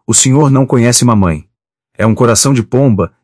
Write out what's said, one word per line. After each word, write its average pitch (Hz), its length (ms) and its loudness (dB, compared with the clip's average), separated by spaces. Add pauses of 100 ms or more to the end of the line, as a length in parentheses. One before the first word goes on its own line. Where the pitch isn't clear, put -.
O 113 80 -4
senhor 139 360 0
não 135 160 0
conhece 120 380 0
mamãe. 95 440 0 (500)
É 107 80 -2
um 110 100 0
coração 123 380 0
de 120 100 0
pomba 120 480 -2 (120)